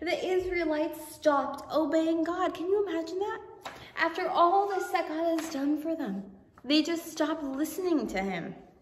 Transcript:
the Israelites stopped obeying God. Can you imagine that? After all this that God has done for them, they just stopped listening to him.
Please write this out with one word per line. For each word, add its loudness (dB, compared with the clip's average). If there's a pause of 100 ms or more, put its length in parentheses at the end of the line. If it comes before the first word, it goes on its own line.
the -2
Israelites 0
stopped 0
obeying 2
God. 0
Can -4
you 4
imagine -2
that? -2 (580)
After 0
all 6
this -2
that 0
God 0
has -6
done 0
for -2
them, -4 (420)
they 4
just -4
stopped -2
listening 0
to -2
him. -4 (280)